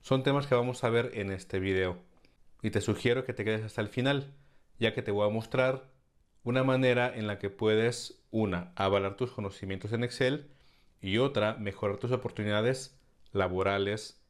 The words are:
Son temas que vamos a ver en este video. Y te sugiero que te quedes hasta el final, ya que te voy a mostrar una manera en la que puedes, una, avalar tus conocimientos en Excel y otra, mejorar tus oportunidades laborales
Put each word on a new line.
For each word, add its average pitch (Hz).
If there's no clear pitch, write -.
Son 135
temas 139
que 135
vamos 123
a 120
ver 117
en 101
este 95
video. 95
Y 110
te 101
sugiero 120
que 123
te 117
quedes 110
hasta 107
el 104
final, 135
ya 110
que 123
te 110
voy 104
a 104
mostrar 127
una 127
manera 127
en 107
la 101
que 101
puedes, 110
una, 92
avalar 98
tus 120
conocimientos 98
en 117
Excel 131
y 98
otra, 113
mejorar 101
tus 120
oportunidades 113
laborales 98